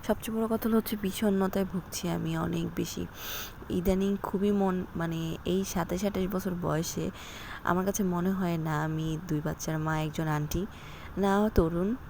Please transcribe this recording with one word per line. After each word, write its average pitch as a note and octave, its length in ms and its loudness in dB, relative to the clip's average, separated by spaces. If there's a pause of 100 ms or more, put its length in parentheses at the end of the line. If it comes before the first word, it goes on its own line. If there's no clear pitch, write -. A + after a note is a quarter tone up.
সবচেয়ে A3 300 0
বড় A3+ 100 2
কথা A3+ 220 2
হচ্ছে A3 320 4
বিষণ্ণতায় G3 640 2
ভুগছি - 440 -4
আমি E3 280 0
অনেক E3+ 380 0
বেশি। F3 300 -2 (640)
ইদানিং F#3+ 540 4
খুবই G3+ 280 2
মন, F#3+ 340 2 (100)
মানে, E3 500 -2
এই F#3 180 2
সাতাশ F3+ 420 -2
আঠাশ F#3+ 260 0
বছর F#3+ 200 -2 (100)
বয়সে D#3+ 500 0 (520)
আমার F3+ 220 2
কাছে G3 180 0
মনে F3+ 280 2
হয় F#3 260 0
না D#3 260 0
আমি D#3+ 340 -2 (100)
দুই D3+ 180 0
বাচ্চার D#3 340 -2
মা, D#3 200 0
একজন D#3 280 -2
আন্টি, D3+ 380 0 (520)
না G3 380 4
তরুণ F3 400 4 (140)